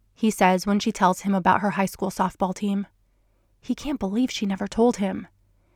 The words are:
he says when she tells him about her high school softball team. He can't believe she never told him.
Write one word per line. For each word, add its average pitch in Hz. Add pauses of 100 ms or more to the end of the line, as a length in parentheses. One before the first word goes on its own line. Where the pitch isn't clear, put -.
(160)
he 220
says 185
when 202
she 214
tells 185
him 196
about 185
her 185
high 196
school -
softball 185
team. 202 (760)
He -
can't 277
believe 214
she -
never 196
told 233
him. 190 (480)